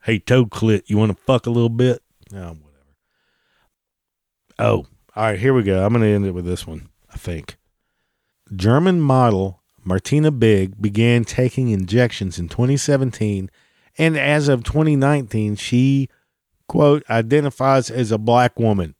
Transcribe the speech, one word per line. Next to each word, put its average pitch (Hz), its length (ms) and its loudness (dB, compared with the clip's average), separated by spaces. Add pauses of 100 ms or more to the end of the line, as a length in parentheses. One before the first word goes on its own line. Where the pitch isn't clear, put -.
"Hey, 113 160 -2
toe 123 300 2
clit, 110 400 0
you 104 100 0
wanna 107 160 2
fuck 127 320 -2
a 120 60 -4
little 117 180 0
bit?" 120 320 0 (320)
Oh, 101 40 -16
whatever. 73 580 -18 (1600)
Oh, 110 300 -2 (280)
all 107 80 -4
right, 107 140 -2
here 123 160 2
we 127 80 2
go. 95 240 0
I'm 107 80 2
gonna 113 140 2
end 101 180 2
it 95 80 -4
with 87 120 -8
this 90 200 -6
one, 80 240 -16 (240)
I - 40 -14
think. - 400 -12 (960)
German 151 460 2
model 117 600 0 (260)
Martina 143 440 0
Big 104 500 2
began 113 420 2
taking 127 460 -2
injections 98 680 -2
in 85 100 -6
twenty 127 260 -2
seventeen, 110 760 -2 (480)
and 160 180 0
as 143 300 0
of 127 160 0
twenty 156 320 0
nineteen, 127 600 0
she, 131 540 0 (580)
quote, 151 400 2
"identifies 131 840 0
as 117 200 -2
a 110 60 0
black 117 420 2
woman." 98 400 -2